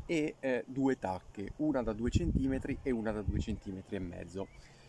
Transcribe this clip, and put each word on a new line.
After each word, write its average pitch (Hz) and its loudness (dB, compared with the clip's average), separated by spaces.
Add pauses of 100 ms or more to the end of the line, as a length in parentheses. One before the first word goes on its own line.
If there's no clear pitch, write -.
e, 156 0
eh, 127 0
due 131 4
tacche, 92 -4
una 147 2
da 110 0
due 117 0
centimetri 135 2
e 139 0
una 110 2
da 107 -2
due 101 0
centimetri 101 -6
e 95 -2
mezzo. 90 -6 (400)